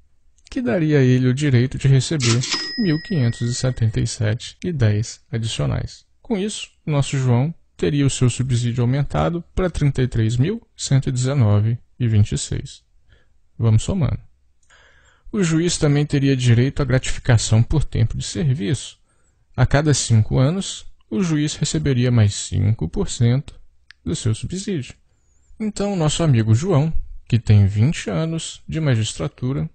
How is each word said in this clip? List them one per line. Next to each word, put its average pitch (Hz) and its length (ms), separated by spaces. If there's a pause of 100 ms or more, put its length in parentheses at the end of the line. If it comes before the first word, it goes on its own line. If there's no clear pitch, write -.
(500)
que 269 120
daria 165 380
a 131 40
ele 127 240
o 127 60
direito 131 440
de 135 120
receber 127 500 (400)
mil 170 220
quinhentos 123 400
e 120 120
setenta 127 460
e 123 80
sete - 560
e 180 80
dez 110 480 (100)
adicionais. 113 760 (160)
Com 220 160
isso, 208 320 (160)
nosso 143 320
João 127 360 (220)
teria 143 300
o 135 40
seu 127 200
subsídio 120 540
aumentado 147 600 (100)
pra 185 160
trinta 143 320
e 127 60
três 117 300
mil 185 280 (120)
cento 135 320
e - 20
dezenove 120 680 (220)
e 120 80
vinte 107 240
e - 60
seis. - 520 (720)
Vamos 110 240
somando. 180 340 (1120)
O 208 120
juiz 160 340
também 147 260
teria 139 320
direito 123 460
à 143 40
gratificação 120 760
por 139 220
tempo 113 340
de 131 60
serviço. 170 720 (580)
A 123 120
cada 147 260
cinco 117 460
anos, 170 480 (240)
o 214 100
juiz 156 340
receberia 143 540
mais 110 240
cinco 101 560
por 101 180
cento 120 460 (500)
do 85 120
seu - 180
subsídio. 180 640 (640)
Então, 202 360
nosso 156 280
amigo 113 320
João, 160 360 (380)
que 120 80
tem 101 300
vinte 107 420
anos 165 580
de 151 120
magistratura 143 960